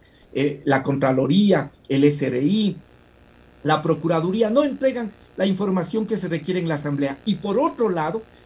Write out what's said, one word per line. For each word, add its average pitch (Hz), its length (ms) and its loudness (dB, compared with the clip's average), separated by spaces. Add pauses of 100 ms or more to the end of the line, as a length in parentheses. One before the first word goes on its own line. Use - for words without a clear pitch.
(340)
Eh, 143 320 -2
la 135 180 2
Contraloría, 139 880 2 (180)
el 135 140 2
S 147 240 2
R 123 160 -2
I, 202 340 0 (840)
la 151 180 0
Procuraduría 165 680 0
no 277 120 4
entregan 254 500 -2 (240)
la 196 100 2
información 190 580 -2
que 220 120 -4
se 180 100 -6
requiere 170 320 -4
en 170 80 -2
la 156 80 0
Asamblea. 143 500 -4
Y 208 100 0
por - 220 -2
otro 269 320 0
lado, 175 320 -2 (240)